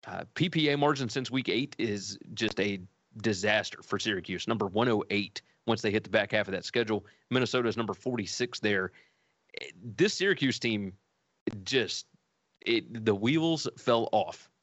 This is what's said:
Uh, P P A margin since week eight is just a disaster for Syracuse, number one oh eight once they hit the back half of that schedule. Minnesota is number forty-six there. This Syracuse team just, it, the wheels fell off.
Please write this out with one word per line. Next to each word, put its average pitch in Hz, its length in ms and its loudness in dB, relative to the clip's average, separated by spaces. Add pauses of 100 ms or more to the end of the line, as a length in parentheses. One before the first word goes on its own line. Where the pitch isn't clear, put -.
Uh, 90 180 -8 (100)
P 175 160 0
P 156 200 2
A 143 60 2
margin 143 320 2
since 127 220 -4
week 127 180 -2
eight 127 300 0
is 101 400 -2 (160)
just 110 260 0
a 98 200 0 (380)
disaster 104 640 2
for - 160 -4
Syracuse, 92 480 -4
number 107 200 0
one 107 220 2
oh 107 220 2
eight 104 300 -2 (260)
once 113 140 2
they 107 100 2
hit 104 140 0
the 98 60 -12
back 101 220 2
half 104 160 2
of 95 40 -4
that 90 120 -4
schedule. 110 420 0 (240)
Minnesota 123 380 2
is 101 80 0
number 107 180 -2
forty-six 117 680 -4
there. 98 320 0 (1040)
This 202 160 4
Syracuse 143 460 2
team 104 340 -2 (680)
just, 117 440 -2 (600)
it, 113 380 -2
the 107 100 6
wheels 156 540 2 (100)
fell 117 340 2
off. - 380 0 (120)